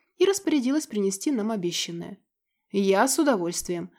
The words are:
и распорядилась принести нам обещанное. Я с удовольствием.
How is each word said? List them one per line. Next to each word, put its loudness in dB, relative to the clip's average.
и 2
распорядилась 2
принести -2
нам 0
обещанное. -6
Я 4
с 0
удовольствием. -2